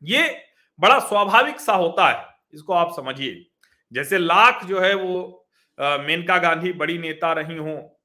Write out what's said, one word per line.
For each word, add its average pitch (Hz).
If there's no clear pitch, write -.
ये 269
बड़ा 247
स्वाभाविक 208
सा 220
होता 175
है, 117
इसको 151
आप 170
समझिए। 131
जैसे 151
लाख 190
जो 185
है 190
वो, 185
अ, 139
मेनका 156
गांधी 170
बड़ी 160
नेता 160
रही 156
हों, 156